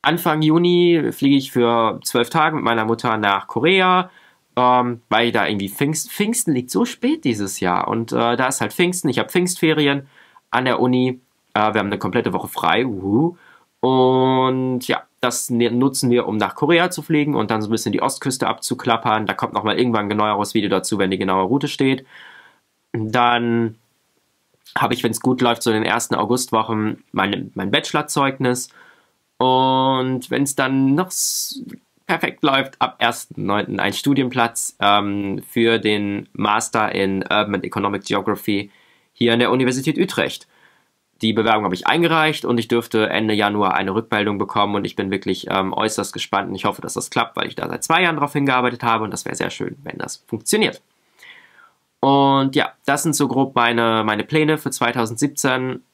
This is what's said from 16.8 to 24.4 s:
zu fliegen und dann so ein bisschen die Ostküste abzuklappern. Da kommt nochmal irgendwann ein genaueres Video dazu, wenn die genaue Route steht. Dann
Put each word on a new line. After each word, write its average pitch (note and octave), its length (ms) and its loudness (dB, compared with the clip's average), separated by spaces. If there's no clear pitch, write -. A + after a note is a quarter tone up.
zu E3 120 -8
fliegen D3 320 0
und A2+ 160 -2
dann A2 100 0
so G#2 80 -6
ein A2 40 0
bisschen A2 200 -2
die - 100 -2
Ostküste - 440 -2
abzuklappern. A2+ 800 0
Da G2+ 80 -2
kommt - 200 -4
nochmal G#2 240 0
irgendwann A2+ 280 2
ein G2+ 40 -4
genaueres G#2 440 0
Video G2+ 160 0
dazu, F#2+ 280 0
wenn F#2+ 120 0
die F#2+ 80 -2
genaue F#2+ 280 2
Route C#3 200 0
steht. C3+ 400 -2
Dann A#2 840 0